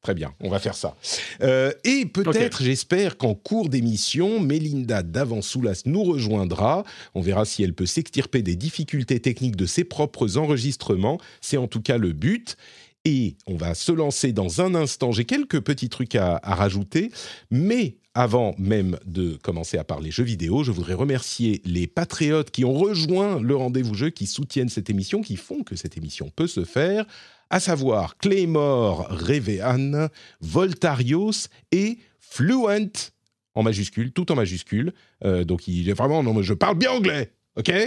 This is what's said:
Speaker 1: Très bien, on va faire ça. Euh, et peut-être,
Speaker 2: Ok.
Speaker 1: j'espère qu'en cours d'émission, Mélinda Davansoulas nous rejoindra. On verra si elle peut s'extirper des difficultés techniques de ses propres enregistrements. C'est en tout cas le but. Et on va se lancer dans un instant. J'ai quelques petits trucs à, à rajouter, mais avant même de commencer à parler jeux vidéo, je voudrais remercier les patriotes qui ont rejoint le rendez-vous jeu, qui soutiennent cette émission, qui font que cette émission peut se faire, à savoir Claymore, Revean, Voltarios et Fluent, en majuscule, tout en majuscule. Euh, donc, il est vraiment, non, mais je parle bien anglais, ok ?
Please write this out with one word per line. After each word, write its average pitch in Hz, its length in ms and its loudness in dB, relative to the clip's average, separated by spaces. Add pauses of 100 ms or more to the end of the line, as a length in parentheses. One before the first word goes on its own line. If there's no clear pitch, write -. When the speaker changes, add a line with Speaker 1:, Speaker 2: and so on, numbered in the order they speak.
Speaker 1:
Très - 120 -2
bien, 76 260 -6
on 98 100 -4
va 98 100 0
faire - 160 -4
ça. - 200 -6 (460)
Euh, 131 300 4 (120)
et 262 220 2
peut-être, 202 540 0
Speaker 2:
Ok. 139 40 0
Speaker 1:
j'espère 170 540 0
qu'en 113 160 2
cours 208 360 -2
d'émission, 135 680 0
Mélinda 143 640 0
Davansoulas 110 880 -2
nous 185 160 2
rejoindra. 110 800 2 (320)
On 95 60 -2
verra 95 220 2
si 104 200 -2
elle 90 100 0
peut 90 140 -2
s'extirper 135 560 -2
des 90 120 0
difficultés 139 640 -2
techniques 123 360 -2
de 92 100 0
ses 117 180 0
propres 117 540 -2
enregistrements. 135 840 0 (220)
C'est - 160 -2
en 127 80 0
tout 113 160 -6
cas 120 160 2
le 92 160 2
but. 196 420 -2 (480)
Et 127 320 2 (120)
on 92 80 -4
va 85 180 -2
se - 180 -2
lancer 147 400 0
dans 98 300 0
un 185 140 2
instant. 135 360 0
J'ai 117 140 0
quelques 254 360 0
petits 131 280 -2
trucs - 260 -4
à, 90 280 2
à 95 100 0
rajouter, 101 580 0 (380)
mais 180 480 2 (160)
avant 120 460 2
même 95 380 2 (100)
de 85 340 -2
commencer 82 380 -4
à 76 40 -4
parler 76 280 -6
jeux 110 120 0
vidéo, 107 400 0
je 127 80 0
voudrais 87 220 -2
remercier 120 720 0
les 90 220 0
patriotes 156 640 0
qui - 120 0
ont 127 100 2
rejoint 185 680 0
le 123 140 2
rendez-vous 127 400 0
jeu, 139 160 -2
qui 98 160 -8
soutiennent 127 420 -2
cette 101 220 -4
émission, 104 300 0
qui 214 140 -6
font - 280 -8
que - 120 -10
cette - 220 -10
émission 78 380 -10
peut 165 120 0
se 95 160 -4
faire, 190 420 0 (460)
à 180 80 2
savoir 131 580 0
Claymore, 143 920 2
Revean, 127 1000 0 (340)
Voltarios 165 1080 0 (240)
et 214 280 2 (200)
Fluent, 208 920 0 (420)
en 113 80 0
majuscule, 113 520 0
tout 180 180 -2
en 160 40 2
majuscule. 107 580 -2 (300)
Euh, 92 200 2
donc, 87 240 -2
il 87 200 0
est 101 60 2
vraiment, 143 300 2
non, 113 100 2
mais 107 80 4
je 95 140 2
parle 185 200 4
bien 254 140 4
anglais, 180 440 0 (220)
ok ? 113 160 0 (160)